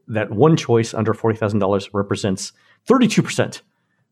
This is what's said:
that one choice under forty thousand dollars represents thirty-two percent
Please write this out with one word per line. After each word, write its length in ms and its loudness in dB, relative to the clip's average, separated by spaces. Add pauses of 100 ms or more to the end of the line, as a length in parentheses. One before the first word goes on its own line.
that 240 -4
one 240 4
choice 360 0
under 220 0
forty 240 -2
thousand 220 0
dollars 340 0
represents 580 -4 (340)
thirty-two 360 4
percent 400 -4 (500)